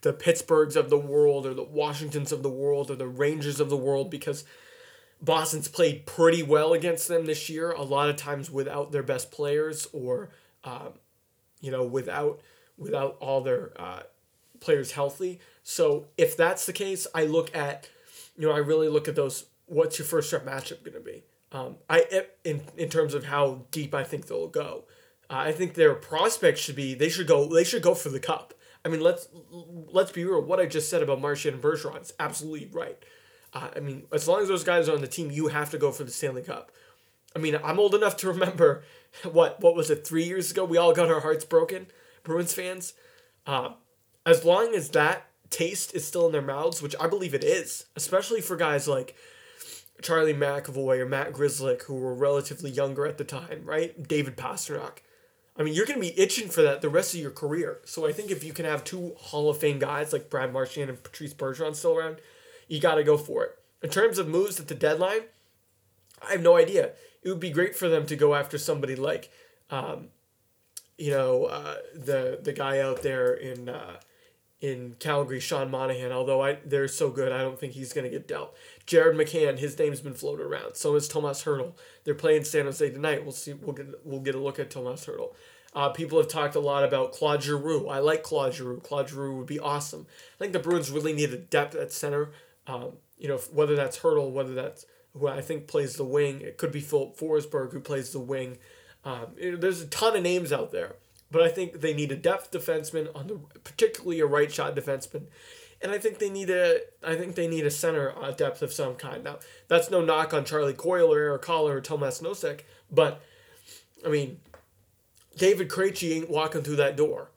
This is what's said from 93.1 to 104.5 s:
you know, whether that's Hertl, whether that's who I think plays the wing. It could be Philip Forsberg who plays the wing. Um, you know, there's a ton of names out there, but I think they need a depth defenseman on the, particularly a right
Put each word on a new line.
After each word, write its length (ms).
you 100
know, 100
whether 220
that's 240
Hertl, 320
whether 240
that's 300
who 140
I 140
think 260
plays 280
the 80
wing. 380
It 160
could 140
be 100
Philip 360
Forsberg 540
who 80
plays 320
the 80
wing. 380
Um, 240
you 140
know, 60
there's 240
a 60
ton 280
of 80
names 280
out 200
there, 240
but 100
I 80
think 320
they 120
need 180
a 40
depth 360
defenseman 640
on 120
the, 120
particularly 560
a 60
right 260